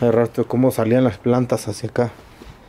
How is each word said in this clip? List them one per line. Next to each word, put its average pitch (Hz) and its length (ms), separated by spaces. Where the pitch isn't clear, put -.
hay 120 100
rastro, 113 380
cómo 127 240
salían 120 320
las 110 140
plantas 120 500
hacia 107 200
acá. 120 220